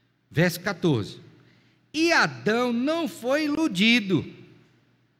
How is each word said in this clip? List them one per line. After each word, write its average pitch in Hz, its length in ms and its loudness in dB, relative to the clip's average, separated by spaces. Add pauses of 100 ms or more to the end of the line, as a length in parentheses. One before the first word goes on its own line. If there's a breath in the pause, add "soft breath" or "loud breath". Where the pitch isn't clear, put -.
(320)
Verso 175 280 2
quatorze. 151 600 -2 (760 soft breath)
"E 330 180 2
Adão 220 640 0
não 294 340 -2
foi 277 380 -2
iludido, 220 800 2 (960)